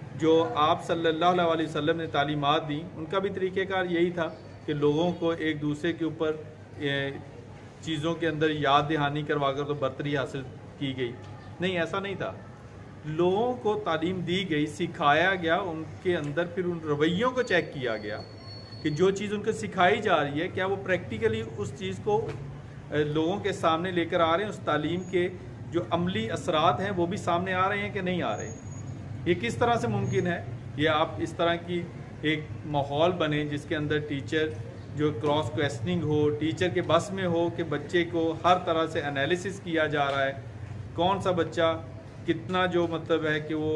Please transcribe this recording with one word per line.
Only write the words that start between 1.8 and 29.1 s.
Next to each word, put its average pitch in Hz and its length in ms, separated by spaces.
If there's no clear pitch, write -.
ने 160 100
तालीमात 151 560
दी, 151 220
उनका 160 220
भी 196 100
तरीक़ेकार 190 560
यही 175 260
था 165 260
कि 156 80
लोगों 147 380
को 170 220
एक 156 260
दूसरे 147 340
के 165 120
ऊपर, 156 480
ए, 139 400
चीज़ों 160 320
के 165 120
अंदर 156 240
याद 147 340
दहानी 147 380
करवाकर 143 400
तो 143 120
बरतरी 143 400
हासिल 143 260
की 135 140
गई? 123 200
नहीं, 185 140
ऐसा 165 240
नहीं 196 160
था। 101 200
लोगों 185 460
को 214 220
तालीम 175 460
दी 175 220
गई, 151 240
सिखाया 170 680
गया, 165 220
उनके 170 560
अंदर 156 340
फिर 180 180
उन 175 200
रवैयों 160 460
को 247 120
check 170 300
किया 120 240
गया 104 200
कि 156 80
जो 180 200
चीज़ 196 220
उनको 208 180
सिखाई 190 500
जा 202 140
रही 143 240
है, 175 80
क्या 185 200
वो 196 80
practically 214 680
उस 214 340
चीज़ 196 260
को, 208 160
अ, 233 140
लोगों 156 460
के 196 140
सामने 170 380
लेकर 170 300
आ 165 140
रहे 196 80
हैं, 208 100
उस - 60
तालीम 156 420
के 180 300
जो 175 240
अमली 185 340
असरात 165 540
हैं, 196 100
वो 175 160
भी 196 100
सामने 180 360
आ 185 140
रहे 202 120
हैं 202 140
कि 202 80
नहीं 180 220
आ 110 120
रहे? - 120